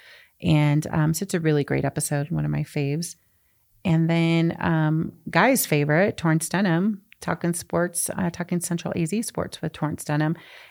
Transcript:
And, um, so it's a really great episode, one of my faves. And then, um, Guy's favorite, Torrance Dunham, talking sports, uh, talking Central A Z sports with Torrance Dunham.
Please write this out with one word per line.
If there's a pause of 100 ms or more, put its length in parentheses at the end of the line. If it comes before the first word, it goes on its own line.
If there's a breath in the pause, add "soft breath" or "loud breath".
(420 soft breath)
And,
um,
so
it's
a
really
great
episode,
one
of
my
faves. (720)
And
then,
um, (180)
Guy's
favorite,
Torrance
Dunham, (180)
talking
sports,
uh,
talking
Central
A
Z
sports
with
Torrance
Dunham. (340 loud breath)